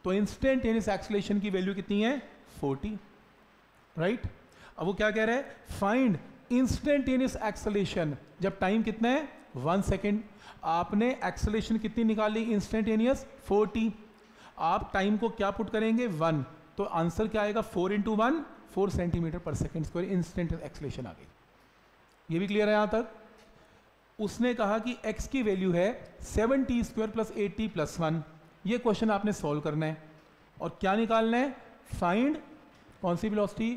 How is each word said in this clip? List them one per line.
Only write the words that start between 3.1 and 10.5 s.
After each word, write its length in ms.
Right? 260
अब 80
वो 80
क्या 160
कह 140
रहा 120
है? 200
Find 400
instantaneous 920
acceleration, 720
जब 180
time 240
कितना 260
है? 200
वन 260
second। 400